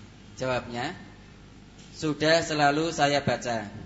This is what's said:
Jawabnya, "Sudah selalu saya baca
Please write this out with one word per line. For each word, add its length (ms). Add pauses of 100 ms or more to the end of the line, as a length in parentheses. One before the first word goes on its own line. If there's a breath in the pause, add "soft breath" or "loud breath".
(400)
Jawabnya, 560 (960)
"Sudah 540
selalu 500
saya 300
baca 420 (180)